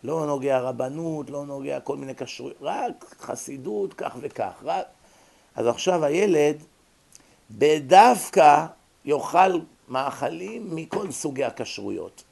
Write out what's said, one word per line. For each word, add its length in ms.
לא 220
נוגע 340
רבנות, 680
לא 160
נוגע 340
כל 180
מיני 180
כשרויות, 460
רק 580
חסידות, 760
כך 280
וכך. 320
רק, 220
אז 120
עכשיו 380
הילד 580
בדווקא 1120
יאכל 540
מאכלים 840
מכל 360
סוגי 320
הכשרויות. 880